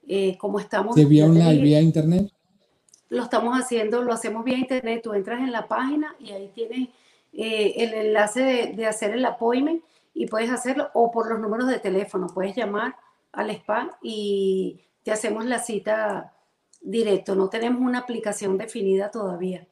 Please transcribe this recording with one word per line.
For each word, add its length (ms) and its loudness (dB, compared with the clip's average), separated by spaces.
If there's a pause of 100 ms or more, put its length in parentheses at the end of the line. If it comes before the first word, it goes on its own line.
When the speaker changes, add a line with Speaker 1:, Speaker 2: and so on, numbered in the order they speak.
Speaker 1:
Eh, 300 -2
como 220 -4
estamos, 360 -2
Speaker 2:
¿Se 100 10
vía 200 8
Speaker 1:
ya 80 8
te 60 8
Speaker 2:
online, 120 6
Speaker 1:
dije, 120 6
Speaker 2:
vía 180 6
internet? 500 2 (800)
Speaker 1:
lo 140 -2
estamos 340 0
haciendo, 440 -2
lo 120 -2
hacemos 300 -6
vía 140 -2
internet. 460 -4
Tú 100 -8
entras 260 -4
en 120 -2
la 160 -6
página 520 -2
y 120 -18
ahí 220 -12
tienes, 360 -6 (440)
eh, 440 0
el 160 0
enlace 480 2
de, 320 0
de 120 -6
hacer 260 -2
el 140 0
appointment 580 0 (300)
y 140 -4
puedes 220 -2
hacerlo, 440 -2
o 180 4
por 180 -2
los 100 -2
números 280 -2
de 120 0
teléfono. 480 -2
Puedes 280 -4
llamar 400 -4 (360)
al 200 -4
spa 500 -6
y 800 -2 (220)
te 80 -4
hacemos 340 -4
la 140 -2
cita 760 -4 (480)
directo. 540 0
No 140 2
tenemos 320 -2
una 180 0
aplicación 580 -4
definida 540 -2
todavía. 600 -8